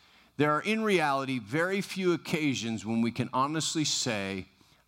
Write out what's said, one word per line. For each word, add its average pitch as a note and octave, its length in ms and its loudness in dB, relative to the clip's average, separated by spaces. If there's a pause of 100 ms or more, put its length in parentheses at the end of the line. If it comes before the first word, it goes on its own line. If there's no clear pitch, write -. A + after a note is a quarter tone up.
(380)
There D3 140 4
are D3+ 100 0
in A3 200 0
reality C#3+ 560 2
very E3 440 0
few F3+ 320 0
occasions A#2 720 -2
when A2+ 180 2
we A#2 100 2
can A#2+ 200 -2
honestly D3+ 520 0
say, G2 640 -2 (400)